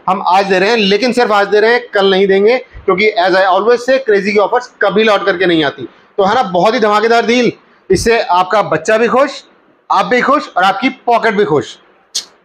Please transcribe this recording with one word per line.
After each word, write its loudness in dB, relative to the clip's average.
हम -2
आज 2
दे 0
रहे 0
हैं, 2
लेकिन 0
सिर्फ 0
आज 2
दे 0
रहे 2
हैं, -2
कल 2
नहीं 2
देंगे, 2
क्योंकि -2
as 0
I 2
always 2
say, -4
crazy 0
की 0
offers -2
कभी 0
लौट 0
करके 0
नहीं 0
आती। -6
तो 0
है 0
ना, 2
बहुत 0
ही -4
धमाकेदार 0
deal। 0
इससे 0
आपका 0
बच्चा -2
भी 0
खुश, 0
आप 0
भी 0
खुश -2
और 0
आपकी 0
pocket -2
भी 0
खुश। -4